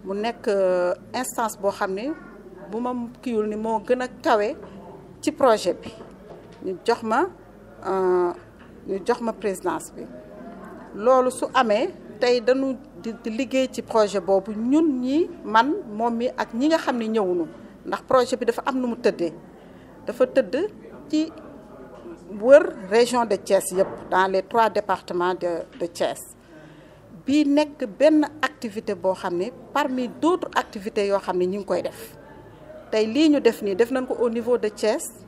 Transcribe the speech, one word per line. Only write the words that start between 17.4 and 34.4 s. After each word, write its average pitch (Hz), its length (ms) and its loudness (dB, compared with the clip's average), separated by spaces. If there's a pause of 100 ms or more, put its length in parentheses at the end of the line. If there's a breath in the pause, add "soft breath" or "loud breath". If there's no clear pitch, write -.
Ndax - 160 -4
projet 254 340 2
bi 247 100 -6
dafa - 200 -2
am 262 140 -2
nu 254 60 -2
mu 226 100 -4
tëddee. 170 360 0 (720 loud breath)
Dafa 233 200 2
tëdd 262 440 0 (400)
ci 311 220 0 (1080)
wër 277 220 10 (280)
région 240 360 4
de 202 100 0
Thiès - 360 0
yëpp, - 380 -2
dans 185 200 4
les 190 120 2
trois 226 280 2
départements 185 640 -2
de, 175 260 -4 (180)
de 175 80 -4
Thiès. 160 320 -4 (1080 loud breath)
Bii 294 180 4
nekk 285 400 2 (140)
benn 302 260 6 (180)
activité 214 520 -6
boo 185 200 0
xam 175 220 -4
ne 196 140 -2 (220)
parmi 254 360 -2
d'autres 339 480 0
activités 202 520 -2
yoo 196 100 2
xam 180 200 -2
ne 180 60 2
ñu 190 140 -2
ngi 190 80 -8
koy 175 160 -2
def. - 340 -12 (760)
Tey 220 160 2
lii 285 240 4
ñu 285 100 6
def 226 220 4
nii, 196 140 0
def 233 140 2
nañ 262 160 -2
ko 254 120 -4
au 233 120 2
niveau 233 260 0